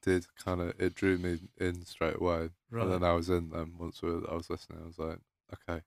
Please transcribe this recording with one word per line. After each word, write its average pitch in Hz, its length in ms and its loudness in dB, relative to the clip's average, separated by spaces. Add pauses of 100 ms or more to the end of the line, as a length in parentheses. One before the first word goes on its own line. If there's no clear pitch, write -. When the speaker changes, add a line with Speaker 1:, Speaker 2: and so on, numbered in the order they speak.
Speaker 1:
did 90 240 4 (180)
kinda, 87 340 0
it 95 160 2
drew 95 240 4
me 87 200 0 (200)
in 87 260 -2
straight - 360 0
away. 85 300 2 (200)
Speaker 2:
Right. 117 140 -2
Speaker 1:
And 92 80 2
then 90 120 2
I 87 80 8
was 85 180 2
in 85 200 2
them 82 280 -6
once 82 240 -8
we 85 80 0
were, 85 200 -4
I - 40 -2
was 82 160 -6
listening, 82 320 -8
I 82 40 -12
was 82 120 -16
like, 82 200 -4 (360)
"Okay. 85 320 -6